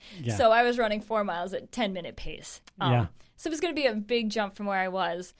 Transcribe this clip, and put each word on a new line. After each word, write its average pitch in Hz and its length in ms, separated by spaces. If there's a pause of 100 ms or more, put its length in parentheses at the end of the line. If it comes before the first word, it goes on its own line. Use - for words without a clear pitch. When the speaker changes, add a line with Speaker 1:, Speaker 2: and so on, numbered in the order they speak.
(220)
Speaker 1:
Yeah. 117 140
Speaker 2:
So 226 160
I 233 100
was 240 160
running 214 240
four 214 200
miles 185 300
at - 180
ten-minute 190 460
pace. - 460 (180)
Um, 175 120
Speaker 1:
Yeah. 120 140 (300)
Speaker 2:
so - 120
it - 20
was 311 100
gonna 339 140
be 285 120
a 220 80
big 220 360
jump 202 260
from 208 80
where 196 140
I 185 100
was, 180 520